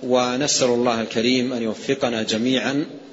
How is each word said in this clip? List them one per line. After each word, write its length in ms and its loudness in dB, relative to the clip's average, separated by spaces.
ونسأل 640 2
الله 340 2
الكريم 520 0
أن 100 -4
يوفقنا 600 -2
جميعا 640 0